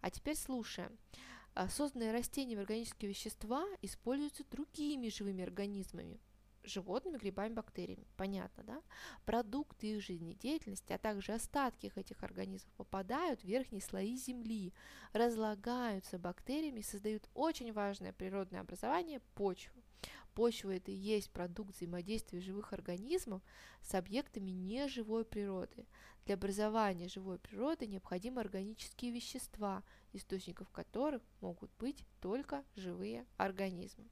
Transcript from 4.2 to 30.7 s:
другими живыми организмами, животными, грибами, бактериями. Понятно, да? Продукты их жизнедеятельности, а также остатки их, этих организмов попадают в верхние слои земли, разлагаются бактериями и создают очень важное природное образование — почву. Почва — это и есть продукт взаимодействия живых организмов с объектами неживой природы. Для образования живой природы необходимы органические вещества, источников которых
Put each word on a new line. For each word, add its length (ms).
другими 580
живыми 340
организмами, 760
животными, 540
грибами, 360
бактериями. 520
Понятно, 480
да? 180
Продукты 720
их 80
жизнедеятельности, 920
а 60
также 340
остатки 540
их, 100
этих 260
организмов 520
попадают 680
в 40
верхние 360
слои 340
земли, 580
разлагаются 1040
бактериями 640
и 20
создают 500
очень 400
важное 400
природное 480
образование — 580
почву. 460
Почва — 400
это 160
и 40
есть 360
продукт 440
взаимодействия 640
живых 320
организмов 680
с 140
объектами 560
неживой 720
природы. 600
Для 100
образования 720
живой 320
природы 480
необходимы 520
органические 720
вещества, 720
источников 560
которых 540